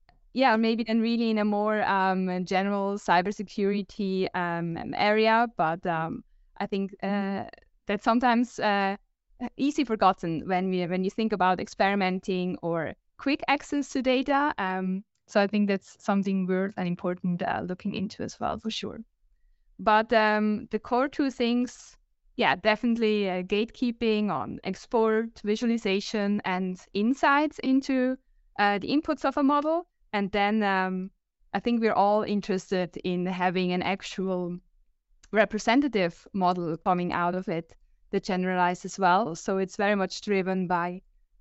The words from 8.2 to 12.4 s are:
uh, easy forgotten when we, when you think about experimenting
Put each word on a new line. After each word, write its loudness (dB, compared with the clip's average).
uh, 0
easy 0
forgotten 2
when 0
we, 0
when -2
you 0
think -2
about 2
experimenting 0